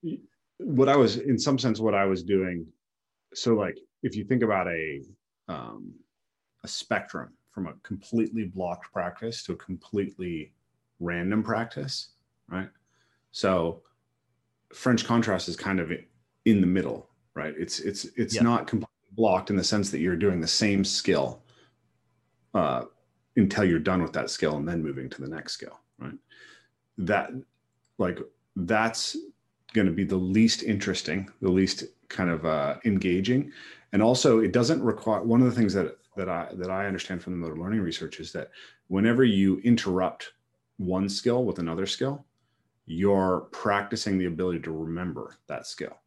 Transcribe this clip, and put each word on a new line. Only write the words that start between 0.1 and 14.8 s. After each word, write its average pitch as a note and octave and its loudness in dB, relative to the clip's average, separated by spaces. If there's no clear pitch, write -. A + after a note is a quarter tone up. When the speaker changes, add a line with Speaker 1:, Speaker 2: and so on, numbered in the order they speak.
Speaker 1:
what C#3 4
I C#3 8
was, A2+ 6
in B2 2
some C#3 2
sense, A2 0
what G#2+ 2
I G2 4
was F#2+ 2
doing. F2+ 0
So, A#2 2
like, G2 -2
if A#2 -4
you G#2+ -4
think A#2+ 2
about G2 2
a, D#2 -4
um, A1 -12
a - -14
spectrum - -6
from F#2+ -8
a E2 -10
completely A2 -4
blocked F2 -8
practice G2+ -6
to F2+ -6
a - -8
completely F2+ -6
random F2 -2
practice, A2+ -6
right? F#2+ -8
So E2+ 0
French B2 0